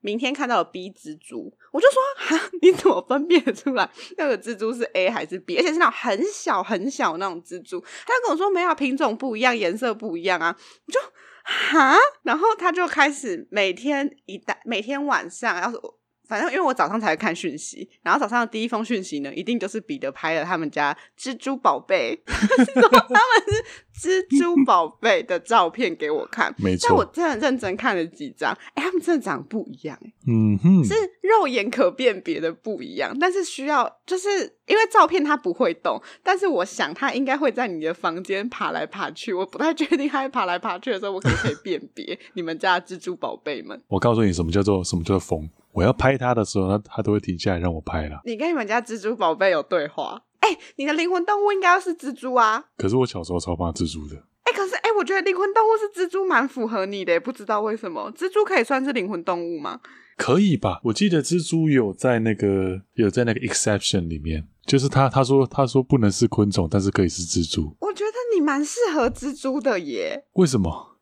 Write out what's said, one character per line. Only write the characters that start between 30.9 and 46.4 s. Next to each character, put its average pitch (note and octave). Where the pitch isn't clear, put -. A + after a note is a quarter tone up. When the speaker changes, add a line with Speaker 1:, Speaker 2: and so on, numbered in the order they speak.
Speaker 1:
肉 G4
眼 A#3+
可 A3+
辨 B3
别 D#3+
的 E3
不 G3
一 F2+
样， C#3
但 F4+
是 F#4+
需 -
要， C#4+
就 F#4
是 F#4
因 G4
为 A4
照 F#4
片 E4
它 D4
不 E4+
会 G3+
动， C#3
但 F#4
是 G4
我 B3+
想 -
它 C4+
应 C4+
该 C4
会 C#4
在 A#3+
你 E3+
的 D#3
房 E3+
间 G3
爬 E3+
来 D#3+
爬 E3
去， F#3+
我 F#3
不 -
太 D#4+
确 D#4+
定 C#4
它 C#4
会 C4+
爬 B3
来 F3+
爬 F3+
去 B3+
的 G3
时 G3+
候， G3
我 F#3+
可 -
不 -
可 C6+
以 -
辨 F3
别 -
<laughs> -
你 F#3
们 E3
家 F#3
的 F3+
蜘 F#3
蛛 F3+
宝 B2+
贝 C3
们？ -
Speaker 2:
我 F#2+
告 A#2+
诉 A2+
你 G2+
什 E2
么 E2
叫 G2
做， F#2+
什 -
么 E2+
叫 F#2+
做 -
疯。 D#2+
我 F2+
要 A#2
拍 C3+
它 B2
的 A2+